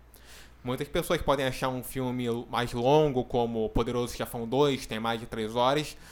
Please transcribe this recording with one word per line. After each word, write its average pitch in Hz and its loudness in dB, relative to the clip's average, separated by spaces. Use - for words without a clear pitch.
Muitas 135 -4
pessoas 170 0
podem 139 2
achar 131 -2
um 127 -4
filme 123 -4
mais 120 0
longo, 131 4
como 117 0
Poderoso 120 -2
Chefão 117 -6
dois, 135 2
tem 110 -6
mais 113 -2
de 117 -12
três 113 -6
horas, 135 2